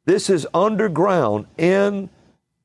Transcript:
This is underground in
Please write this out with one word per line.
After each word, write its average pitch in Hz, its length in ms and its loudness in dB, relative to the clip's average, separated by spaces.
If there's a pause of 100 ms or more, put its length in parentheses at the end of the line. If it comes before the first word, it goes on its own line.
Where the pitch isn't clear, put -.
This 190 260 0
is 165 220 0
underground 175 960 0 (100)
in 196 540 0 (540)